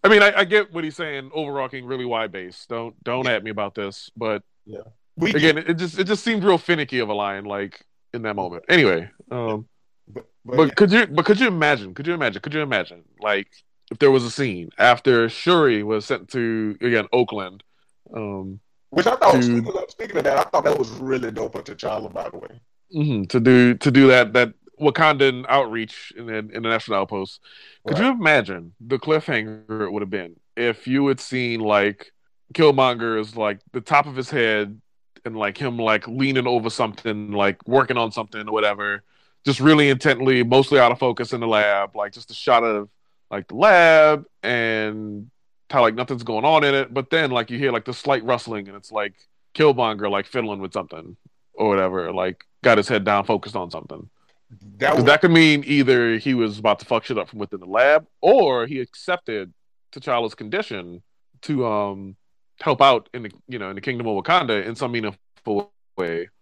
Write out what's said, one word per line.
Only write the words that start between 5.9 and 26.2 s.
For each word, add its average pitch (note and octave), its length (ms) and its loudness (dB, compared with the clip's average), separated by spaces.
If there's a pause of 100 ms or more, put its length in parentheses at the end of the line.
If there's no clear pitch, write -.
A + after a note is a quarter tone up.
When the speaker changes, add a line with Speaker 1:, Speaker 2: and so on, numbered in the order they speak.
Speaker 1:
it F#3+ 60 0
just G3 180 -2
seemed G#3+ 220 -2
real F#3 140 4
finicky D3+ 400 -4
of A2+ 100 -2
a G#2+ 60 -4
line, G2+ 300 -6
like, G2+ 400 -8 (280)
in A#2+ 100 -8
that G#2+ 140 -6
moment. F2 320 -8
Anyway, G#2 400 4 (220)
um, A2+ 360 -6 (420)
Speaker 2:
But, A2 180 -20 (180)
but B2 120 -4
Speaker 1:
but D#3 120 6
Speaker 2:
yeah. C3+ 60 -6
Speaker 1:
could G3 180 6
you, A3+ 140 6
but D#3+ 180 0
could G#3 160 4
you B3+ 80 4
imagine? D3 460 0
Could C#3+ 120 -10
you F3 80 -2
imagine? A#2 280 -4
Could D3 120 -10
you D#3 60 -4
imagine, F#2+ 420 -4 (180)
like, G2+ 280 -2 (420)
if A2+ 100 -14
there C#3+ 100 6
was C3 140 2
a A#2 60 -6
scene F#2 460 -6
after A#2+ 520 4
Shuri C#3 560 2
was G#2+ 200 -4
sent G#2 260 -6
to, A2+ 500 -4
again, A2+ 320 0
Oakland, G2+ 500 -2 (500)
um, G2 480 -10 (300)
Speaker 2:
Which D#3 160 0
I A#3+ 100 0
thought, G3 160 4
Speaker 1:
to C3 100 4
Speaker 2:
speaking A#2+ 260 0
of, - 220 -8
speaking A3 280 -10
of - 60 -2
that, C#3+ 140 2
I D3 120 0
thought D3+ 140 -2
that D3+ 140 2
was A#2 120 -4
really B2 400 -6
dope A2 240 -10
of - 100 -12
T'Challa, G#2+ 480 -8
by G2 160 -10
the - 80 -14
way. - 240 -18 (340)
Speaker 1:
Mm-hmm, C#3+ 300 -2
to B2 160 -2
do, B2 340 8
to - 160 0
do C3+ 180 8
that, B2 260 6
that B2 180 4 (280)
Wakandan C#3 680 2
outreach A2+ 680 -2
in A#2 100 -16